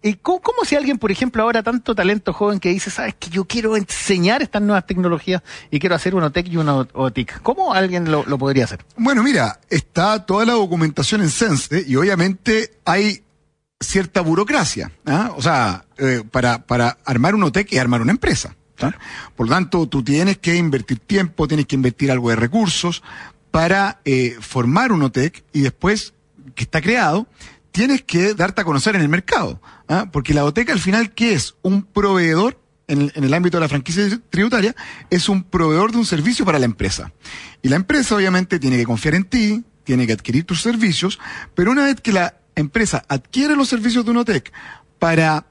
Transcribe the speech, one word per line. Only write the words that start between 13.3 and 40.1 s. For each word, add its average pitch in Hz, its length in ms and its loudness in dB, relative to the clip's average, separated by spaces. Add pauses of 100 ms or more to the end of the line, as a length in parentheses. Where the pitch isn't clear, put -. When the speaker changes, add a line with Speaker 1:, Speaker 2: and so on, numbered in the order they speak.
Speaker 2:
cierta 190 420 -2
burocracia, 175 680 0 (140)
¿ah? 196 320 0
O 139 60 -6
sea, 117 420 0 (140)
eh, 131 320 0
para, 120 360 0
para 120 380 0
armar 139 300 2
un 208 80 2
otec 190 300 0
es 131 80 0
armar 123 200 2
una - 120 2
empresa, - 440 -2 (240)
¿ah? 139 120 -2 (440)
Por 113 120 -2
lo 135 60 2
tanto, 175 340 0
tú 139 140 -2
tienes 160 360 0
que 170 180 0
invertir 139 440 -2
tiempo, 180 460 -2
tienes 147 200 0
que 139 100 -4
invertir 135 340 0
algo 123 200 0
de 113 60 2
recursos 170 680 0 (480)
para, 180 540 0
eh, 127 360 0
formar 156 520 0
un 165 100 2
otec 135 500 -2
y 147 100 -2
después 185 520 -2 (400)
que - 100 -6
está - 160 -2
creado, 202 460 0 (440)
tienes 254 320 2
que 185 300 0
darte 202 300 -2
a - 20 -2
conocer 165 320 0
en 175 60 2
el 147 80 2
mercado, 175 500 -2 (280)
¿ah? 190 220 0
Porque 147 220 -2
la 147 140 4
otec 147 240 0
al 160 100 0
final, 196 320 0
¿qué 226 220 0
es? - 260 -4
Un 196 220 0
proveedor, 190 760 2 (300)
en 143 140 2
el, 143 120 0
en 147 100 -2
el 135 100 2
ámbito 175 240 0
de - 20 2
la 156 80 0
franquicia 156 360 -2 (260)
tributaria, 220 440 0 (360)
es 185 180 0
un 190 160 0
proveedor 170 480 0
de 240 60 0
un 226 80 2
servicio 185 400 0
para 156 120 2
la 127 60 2
empresa. - 480 -4 (480)
Y - 80 -2
la - 80 2
empresa 226 400 0
obviamente 185 420 2
tiene 131 200 2
que 117 80 0
confiar 123 300 -2
en 190 80 0
ti, 214 400 0 (200)
tiene 123 220 2
que 110 80 2